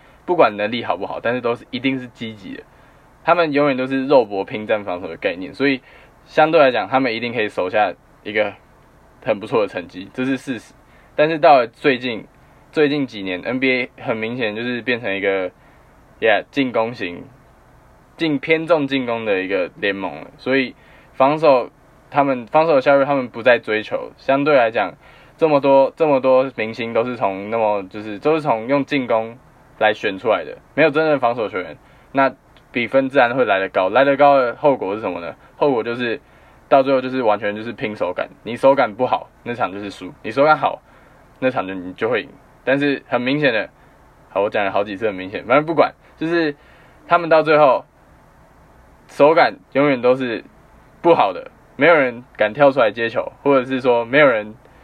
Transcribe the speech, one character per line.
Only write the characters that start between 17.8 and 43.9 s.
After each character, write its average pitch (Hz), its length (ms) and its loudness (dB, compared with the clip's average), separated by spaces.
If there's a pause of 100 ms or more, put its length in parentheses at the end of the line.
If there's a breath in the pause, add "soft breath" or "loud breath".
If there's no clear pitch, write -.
进-， 156 220 -2
偏 160 280 0
重 156 200 2
进 135 200 -4
攻 113 180 -4
的 98 180 0
一 92 60 -6
个 92 280 -2
联 98 180 -2
盟 87 260 -10
了。 - 180 -18
所 131 180 -2
以 127 180 -2 (380 soft breath)
防 139 240 2
守， 143 320 4 (420)
他 143 120 2
们， 131 240 -4
防 156 200 2
守 160 100 4
的 135 40 2
效 143 160 4
率 139 80 2
他 143 100 0
们 131 140 -4
不 113 140 -12
再 120 160 4
追 110 240 -4
求。 76 340 -8
相 139 280 -2
对 147 120 4
来 117 140 2
讲， 101 240 -4 (420 soft breath)
这 160 100 2
么 147 140 2
多， 135 340 4
这 165 120 0
么 139 140 2
多 131 360 2
明 110 160 -6
星 117 220 -8
都 117 100 0
是 123 120 -6
从 101 340 -4
那 113 80 -2
么， 104 320 0
就 107 100 -12
是， 104 180 -10
都 151 160 0
是 160 60 0
从 117 260 -2
用 139 180 0
进 135 220 -4
攻 113 300 -2 (420)
来 107 140 2
选 104 260 -6
出 120 100 -4
来 95 160 2
的， 71 120 -14 (180)
没 139 80 0
有 160 80 4
真 151 140 0
正 156 80 2
的 143 60 2
防 120 160 0
守 113 140 -4
球 95 100 -8
员， 82 180 -8 (360 soft breath)
那 135 220 0 (380)
比 120 140 -2
分 135 240 0
自 139 80 0
然 120 160 4
会 131 100 2
来 101 140 2
得 95 100 -2
高。 95 220 0
来 123 140 4
得 139 120 2
高 143 220 6
的 120 180 0
后 143 200 2
果 98 180 -4
是 110 80 -6
什 101 80 -4
么 87 100 -8
呢？ 82 140 -12 (220 soft breath)
后 147 140 2
果 120 120 0
就 117 120 -8
是 117 240 -4 (500 soft breath)
到 139 140 6
最 135 120 0
后 131 60 2
就 127 100 -6
是 131 120 -4
完 104 160 2
全 104 160 -4
就 107 80 -10
是 117 100 -10
拼 107 220 -8
手 90 180 -4
感， - 160 -8 (140)
你 117 140 -10
手 139 180 4
感 120 200 0
不 123 100 -4
好， 117 240 -2 (140)
那 120 120 -8
场 107 180 -4
就 98 60 -10
是 101 120 -10
输； 92 180 -14 (140)
你 107 80 -10
手 131 140 0
感 156 120 4
好， 135 240 -4 (600 soft breath)
那 131 100 -2
场 113 160 -4
就， 95 80 -8
你 92 200 -12
就 - 140 -4
会 113 140 -2
赢。 85 60 -20 (340)
但 135 160 0
是 143 300 -2
很 123 120 -2
明 135 200 -2
显 139 120 0
的， 104 160 -4 (600 soft breath)